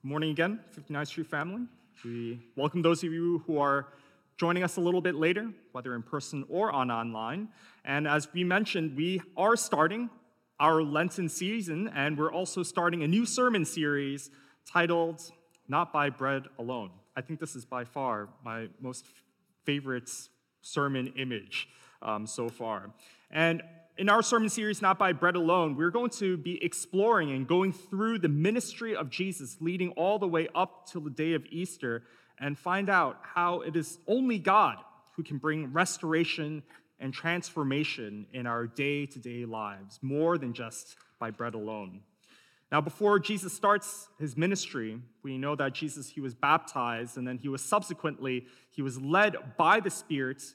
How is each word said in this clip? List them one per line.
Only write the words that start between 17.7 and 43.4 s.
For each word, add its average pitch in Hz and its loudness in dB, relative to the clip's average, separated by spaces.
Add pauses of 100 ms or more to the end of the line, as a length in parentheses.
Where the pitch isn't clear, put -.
far 117 -4 (120)
my 113 -8 (120)
most 127 -10
f-, - -20 (440)
favorite 135 -4 (520)
sermon 135 -2
image, 123 -6 (320)
um, 107 -4
so 117 -6
far. 110 -6 (380)
And 165 2 (360)
in 196 2
our 220 8
sermon 220 4
series, 214 -2
Not 190 4
by 185 4
Bread 175 2
Alone, 165 4
we're 160 2
going 240 0
to 190 -2
be 135 -6
exploring 185 2
and 131 -2
going 185 4
through 214 -2
the 165 4
ministry 214 0
of 139 -4
Jesus, 151 -6
leading 175 0
all 190 2
the 196 0
way 165 2
up 185 -2
till 170 -8
the 147 -6
day 156 0
of 151 0
Easter, 131 -6 (340)
and 143 -4
find 190 0
out 175 4
how 175 0
it 156 -6
is - -2
only 240 2
God 180 6 (400)
who 160 -6
can 147 -4
bring 151 -2
restoration 160 0 (380)
and 135 -6
transformation 139 -4
in 123 -6
our 117 -2
day-to-day 139 -4
lives, 104 -10
more 156 2
than 123 -4
just - -10 (240)
by 113 -6
bread 117 -6
alone. 104 -8 (680)
Now, 147 2
before 208 4
Jesus 190 -2